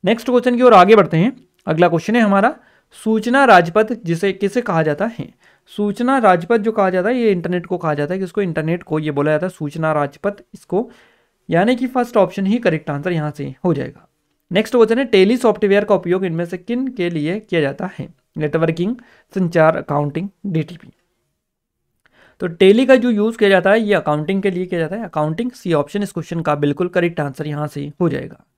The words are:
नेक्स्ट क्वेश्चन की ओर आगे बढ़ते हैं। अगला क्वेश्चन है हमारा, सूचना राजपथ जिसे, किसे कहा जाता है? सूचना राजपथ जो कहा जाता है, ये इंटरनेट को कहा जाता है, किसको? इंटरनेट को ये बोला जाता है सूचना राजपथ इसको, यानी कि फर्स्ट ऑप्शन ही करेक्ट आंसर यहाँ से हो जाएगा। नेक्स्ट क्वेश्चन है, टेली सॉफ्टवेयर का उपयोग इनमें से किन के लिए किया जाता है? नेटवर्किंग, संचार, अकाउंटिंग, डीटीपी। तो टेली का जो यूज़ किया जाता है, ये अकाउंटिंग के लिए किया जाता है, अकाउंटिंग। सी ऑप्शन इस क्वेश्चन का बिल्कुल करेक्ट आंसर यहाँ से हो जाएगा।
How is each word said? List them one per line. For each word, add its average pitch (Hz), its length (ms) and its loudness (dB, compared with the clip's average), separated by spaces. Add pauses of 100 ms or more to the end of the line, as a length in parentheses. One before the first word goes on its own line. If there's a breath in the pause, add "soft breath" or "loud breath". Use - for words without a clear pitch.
नेक्स्ट 233 240 -2
क्वेश्चन 240 260 2
की 240 60 0
ओर 247 120 8
आगे 208 220 8
बढ़ते 170 220 4
हैं। 220 200 0 (300)
अगला 165 200 2
क्वेश्चन 170 280 -2
है 240 60 2
हमारा, 208 340 2 (480 soft breath)
सूचना 233 420 2
राजपथ 202 420 6 (180)
जिसे, 170 280 -2
किसे 196 280 -2
कहा 170 220 -2
जाता 151 220 -2
है? - 240 -10 (380 soft breath)
सूचना 226 500 -2
राजपथ 196 400 2
जो 220 140 -2
कहा 202 180 0
जाता 185 200 -2
है, 254 80 -2
ये 226 140 2
इंटरनेट 175 340 -4
को 180 120 -6
कहा 165 160 -4
जाता 147 200 -4
है, 190 60 -6
किसको? 190 220 -6
इंटरनेट 165 420 -4
को 156 160 -4
ये 151 120 -4
बोला 143 200 0
जाता 151 140 0
है 185 40 -4
सूचना 160 420 -6
राजपथ 151 420 -4 (200)
इसको, 208 380 -6 (580 soft breath)
यानी 196 260 2
कि 247 120 -6
फर्स्ट 240 300 -2
ऑप्शन 190 280 0
ही 214 120 0
करेक्ट 160 320 -2
आंसर 151 220 -6
यहाँ 151 200 -4
से 139 240 -12 (100)
हो 175 80 2
जाएगा। 131 340 -8 (440)
नेक्स्ट 214 240 -2
क्वेश्चन 233 240 4
है, 277 60 0
टेली 208 320 2
सॉफ्टवेयर 202 460 0
का 202 120 2
उपयोग 185 300 -2
इनमें 170 200 -4
से 175 120 -10
किन 240 300 -6
के 185 220 -4
लिए 165 300 -6
किया 175 220 -4
जाता 139 280 -6 (100)
है? - 100 -12 (280)
नेटवर्किंग, 160 580 -2 (400 soft breath)
संचार, 165 400 2
अकाउंटिंग, 147 540 -4 (160)
डीटीपी। 160 420 -6 (1500 soft breath)
तो 185 80 -6
टेली 196 380 4
का 262 100 8
जो 247 140 0
यूज़ 220 280 0
किया 202 120 2
जाता 190 220 4
है, 226 100 2
ये 208 120 0
अकाउंटिंग 156 480 -2
के 196 100 -2
लिए 180 140 -6
किया 180 140 -6
जाता 165 160 -4
है, 226 80 -10
अकाउंटिंग। 160 480 -4
सी - 220 -6
ऑप्शन 151 300 -2
इस 196 80 -8
क्वेश्चन 165 280 -8
का 156 160 -2
बिल्कुल 147 320 -2
करेक्ट 170 320 -2
आंसर 143 280 -8
यहाँ 147 200 -6
से 143 240 -12 (100)
हो 170 80 2
जाएगा। - 360 -10 (120)